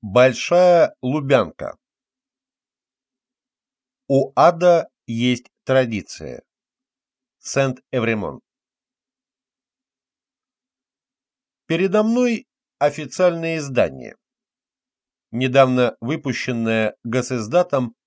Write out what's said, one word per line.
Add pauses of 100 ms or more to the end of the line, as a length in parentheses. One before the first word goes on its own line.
(100)
Большая
Лубянка. (2250)
У
ада (180)
есть (140)
традиция. (960)
Сент-Эвремон. (3250)
Передо
мной (320)
официальное
издание. (1120)
Недавно
выпущенная
Госиздатом (120)